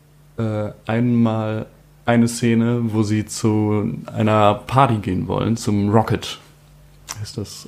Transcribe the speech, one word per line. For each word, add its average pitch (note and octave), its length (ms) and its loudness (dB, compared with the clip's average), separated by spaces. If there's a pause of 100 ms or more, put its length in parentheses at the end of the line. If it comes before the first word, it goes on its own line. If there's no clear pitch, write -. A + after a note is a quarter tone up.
(380)
äh, G#2+ 320 -4 (160)
einmal A2 800 0 (400)
eine A#2 220 4
Szene, A#2 540 0 (120)
wo A2 80 2
sie G#2+ 240 0
zu G#2+ 720 0 (100)
einer G#2+ 480 2 (140)
Party A#2+ 300 2
gehen G2 300 -4
wollen, G2+ 300 -2
zum G2+ 320 0
Rocket. G#2+ 480 0 (880)
Ist - 140 -14
das. - 300 -12